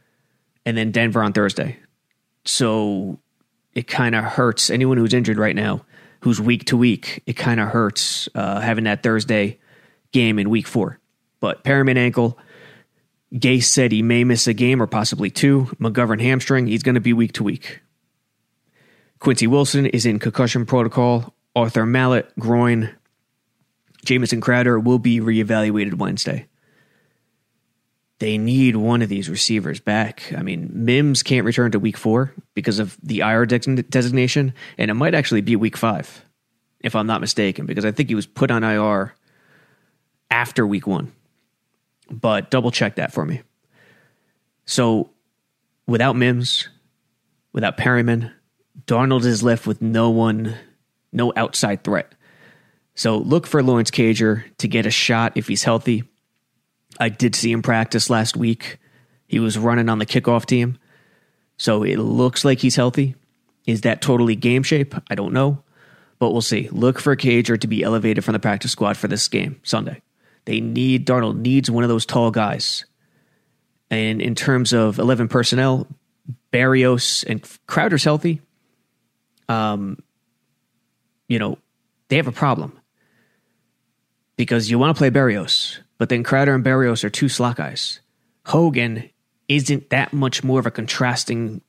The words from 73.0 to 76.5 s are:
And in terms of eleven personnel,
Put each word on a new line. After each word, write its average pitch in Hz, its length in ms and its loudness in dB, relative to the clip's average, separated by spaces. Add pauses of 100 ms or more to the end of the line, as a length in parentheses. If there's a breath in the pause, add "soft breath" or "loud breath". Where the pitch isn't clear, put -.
And 110 320 -2
in 117 140 -4
terms 123 380 0
of 110 260 2
eleven 117 280 0
personnel, 127 600 0 (640)